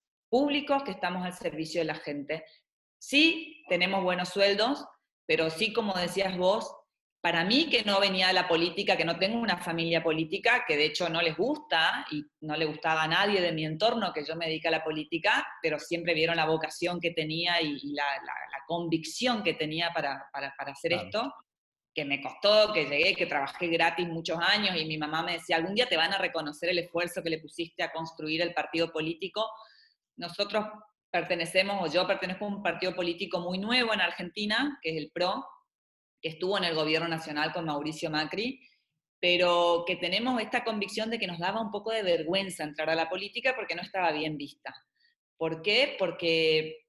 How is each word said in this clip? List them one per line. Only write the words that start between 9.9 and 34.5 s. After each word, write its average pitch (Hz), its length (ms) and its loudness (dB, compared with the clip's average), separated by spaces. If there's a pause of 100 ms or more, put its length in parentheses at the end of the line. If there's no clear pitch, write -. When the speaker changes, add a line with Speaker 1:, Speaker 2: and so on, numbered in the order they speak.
Speaker 1:
política, 165 640 2
que 151 100 2
de 147 100 4
hecho 165 220 -2
no 165 140 -2
les 165 140 0
gusta 208 760 0
y 151 120 -4 (180)
no 151 140 -4
le 160 100 0
gustaba 160 360 0
a 156 60 0
nadie 190 320 4
de 175 100 2
mi 156 140 -2
entorno 202 480 2
que 151 120 -6
yo 160 120 -6
me 165 100 -4
dedique 160 220 -2
a 160 40 2
la 156 120 0
política, 165 600 0 (160)
pero 156 200 0
siempre 170 340 -2
vieron 165 220 2
la 160 100 2
vocación 160 540 -2
que 170 100 -2
tenía 170 500 0
y, 147 220 -2
y 143 120 -8
la, 143 100 -2
la, 135 280 -4
la - 260 -10 (100)
convicción 175 720 -2
que 165 120 0
tenía 160 380 -2
para, 139 400 -4
para, 139 240 -8
para 139 160 -8
hacer 165 200 -2
Speaker 2:
Claro. 175 140 -2
Speaker 1:
esto, 247 260 -4 (600)
que 156 120 -4
me 139 160 -4
costó, 208 520 4
que 160 120 2
llegué, 151 320 2
que 175 100 0
trabajé 147 420 -2
gratis 170 380 2
muchos 165 340 -4
años 190 360 2
y 160 80 -2
mi 156 140 -4
mamá 156 260 -2
me 175 80 -4
decía, 165 240 0
"Algún 180 180 0
día 247 120 4
te 180 100 0
van 170 160 2
a 196 60 0
reconocer 170 500 -4
el 180 100 2
esfuerzo 170 460 -4
que 165 60 -4
le 156 100 -4
pusiste 165 420 -8
a 160 80 -2
construir 160 520 -4
el 170 120 -2
partido 165 380 -2
político". 170 580 -4 (680)
Nosotros 202 480 -2 (460)
pertenecemos, 185 720 0
o 156 100 0
yo 180 140 2
pertenezco 190 380 -2
a 208 40 -4
un 202 140 -6
partido 180 320 0
político 175 460 -2
muy 180 180 -4
nuevo 226 340 2
en 202 80 0
Argentina, 208 800 -2